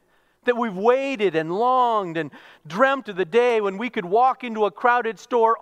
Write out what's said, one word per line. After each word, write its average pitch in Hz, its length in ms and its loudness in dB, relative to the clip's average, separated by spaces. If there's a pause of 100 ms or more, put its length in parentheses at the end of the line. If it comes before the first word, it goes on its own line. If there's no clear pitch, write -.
(440)
that 247 120 2
we've 233 200 -2
waited 233 580 0
and 160 220 -2
longed 226 600 0
and 156 140 -6 (360)
dreamt 262 420 0
of 196 80 -10
the 180 80 -2
day 226 360 2
when 196 180 -4
we 226 120 -6
could 220 140 -6
walk 240 400 2
into 220 200 -2
a 196 60 0
crowded 240 480 0
store 226 440 2